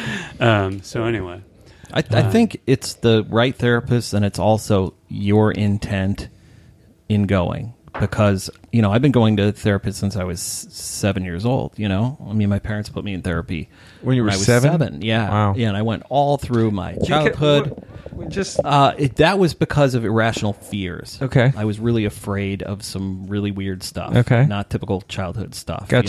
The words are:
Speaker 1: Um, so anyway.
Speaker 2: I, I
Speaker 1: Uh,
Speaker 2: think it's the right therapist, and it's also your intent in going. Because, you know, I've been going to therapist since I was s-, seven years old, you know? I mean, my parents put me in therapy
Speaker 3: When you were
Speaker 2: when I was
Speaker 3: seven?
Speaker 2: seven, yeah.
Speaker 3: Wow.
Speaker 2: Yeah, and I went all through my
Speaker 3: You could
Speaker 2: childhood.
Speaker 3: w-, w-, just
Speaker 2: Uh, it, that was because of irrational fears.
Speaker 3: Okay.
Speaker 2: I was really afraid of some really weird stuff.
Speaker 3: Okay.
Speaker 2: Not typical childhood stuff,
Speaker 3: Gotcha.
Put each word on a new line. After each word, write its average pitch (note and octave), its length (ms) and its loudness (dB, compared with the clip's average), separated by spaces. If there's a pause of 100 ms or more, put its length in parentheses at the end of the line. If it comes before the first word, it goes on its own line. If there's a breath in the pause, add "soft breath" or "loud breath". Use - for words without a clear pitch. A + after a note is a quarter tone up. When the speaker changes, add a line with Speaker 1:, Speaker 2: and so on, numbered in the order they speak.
(380 loud breath)
Speaker 1:
Um, G2 440 2
so A#2 220 -6
anyway. G2 380 -6 (500 loud breath)
Speaker 2:
I, - 180 -2
I A2+ 120 4
Speaker 1:
Uh, G#2+ 80 0
Speaker 2:
think A3+ 380 2
it's - 260 0
the A2 340 2
right A#2+ 260 2
therapist, A#2+ 600 0
and G#2 100 2
it's G2 140 -2
also G2+ 560 2 (140)
your G2+ 420 4
intent G2+ 800 -2 (800 soft breath)
in G#2 160 2
going. F#2+ 500 -2 (240)
Because, G2+ 520 0 (200)
you A#2 120 4
know, G2+ 100 4
I've A#2+ 100 2
been D3 80 4
going A2 280 4
to G#2 120 2
therapist G2+ 480 -2
since G2 160 -2
I F#2+ 80 -4
was F2+ 160 -6
s-, - 340 -10
seven G2 520 -4
years F2+ 200 -6
old, B2+ 320 0
you G#2 120 -4
know? A2+ 360 0
I G#2 100 -10
mean, G#2 140 2
my G2+ 120 0
parents G#2+ 280 -6
put - 140 -8
me G2+ 120 -6
in E2+ 80 -6
therapy E2+ 460 -4 (340 loud breath)
Speaker 3:
When B2+ 120 0
you B2 80 2
were G#2+ 60 2
Speaker 2:
when G2 60 2
I - 20 0
was G2 100 -2
Speaker 3:
seven? B2 240 6
Speaker 2:
seven, D#3+ 320 0
yeah. A2 260 0
Speaker 3:
Wow. G#2 280 2
Speaker 2:
Yeah, A#2 100 0
and G2 100 -2
I G#2+ 60 -2
went A2 260 -4
all C#3+ 280 2
through A2+ 340 0
my F2 220 -4
Speaker 3:
You - 60 -10
could - 100 -4
Speaker 2:
childhood. D3 560 2
Speaker 3:
w-, - 220 -10 (240 loud breath)
w-, E3+ 200 -12
just - 340 -2
Speaker 2:
Uh, C#3 320 4
it, C#3 200 -2
that F3+ 240 4
was E3 140 2
because C#3+ 420 2
of A2+ 80 0
irrational A2 480 0
fears. - 680 -8
Speaker 3:
Okay. C3 360 4
Speaker 2:
I G#2+ 80 -2
was G#2+ 160 -2
really A#2 240 0
afraid G2 580 -4
of G2+ 220 -8
some F#2+ 420 -8
really G2+ 240 -2
weird G2 320 -6
stuff. - 320 -6
Speaker 3:
Okay. B2 320 6
Speaker 2:
Not G2+ 240 -2
typical F#2+ 380 -4
childhood F#2+ 480 -8
stuff, - 320 -10
Speaker 3:
Gotcha. A#2+ 200 2